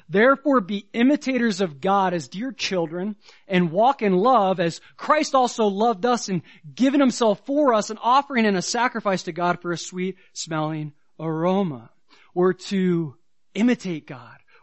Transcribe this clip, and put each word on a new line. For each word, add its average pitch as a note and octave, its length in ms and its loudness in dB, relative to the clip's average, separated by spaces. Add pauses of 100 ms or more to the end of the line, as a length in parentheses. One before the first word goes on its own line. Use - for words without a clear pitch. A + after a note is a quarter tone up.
"Therefore B3 540 2
be G3+ 320 -6
imitators A#3+ 680 0
of D3+ 220 -4
God F#3+ 320 2
as D#3+ 160 -6
dear A3 240 -10
children, F3+ 640 -4 (320)
and F3+ 200 2
walk A3+ 320 2
in G3+ 120 2
love F#3+ 480 2
as E3+ 180 -4 (160)
Christ D4+ 400 0
also A#3+ 300 2
loved G3+ 400 0
us A#3+ 240 -2
and F3+ 120 -2 (320)
given C#4 280 2
himself A3+ 440 2
for C#4 280 2
us, G#3 160 0
an G#3+ 80 -10
offering B3+ 480 2
and G3+ 100 2
a F3+ 60 0
sacrifice G#3+ 600 -2
to E3+ 100 -8
God F3 280 -2
for F3 120 -6
a D#3+ 40 -4
sweet F#3 380 -6 (160)
smelling D#3 640 -6 (260)
aroma." D#3+ 680 -2 (440)
We're F3+ 200 2
to F3+ 640 -2 (360)
imitate G3 540 -2
God. B2 300 -18 (260)